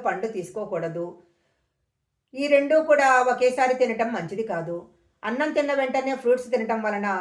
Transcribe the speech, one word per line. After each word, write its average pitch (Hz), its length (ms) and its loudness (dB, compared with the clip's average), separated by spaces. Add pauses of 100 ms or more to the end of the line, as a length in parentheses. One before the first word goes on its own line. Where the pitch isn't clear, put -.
పండు 190 300 -4
తీసుకోకూడదు. 170 680 -6 (1300)
ఈ 285 220 -2
రెండూ 285 220 4 (120)
కూడా 277 180 6 (260)
ఒకేసారి 254 480 2
తినటం 226 360 0
మంచిది 190 340 -6
కాదు. 170 240 -6 (460)
అన్నం 269 360 -2
తిన్న 285 140 0 (100)
వెంటనే 262 320 -2 (100)
ఫ్రూట్స్ 247 320 2
తినటం 226 320 -2
వలన 202 200 -4 (120)